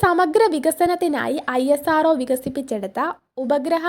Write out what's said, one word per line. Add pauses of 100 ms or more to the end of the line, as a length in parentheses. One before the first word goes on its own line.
സമഗ്ര (100)
വികസനത്തിനായി (120)
ഐ
എസ്
ആർ
ഒ
വികസിപ്പിച്ചെടുത്ത (380)
ഉപഗ്രഹ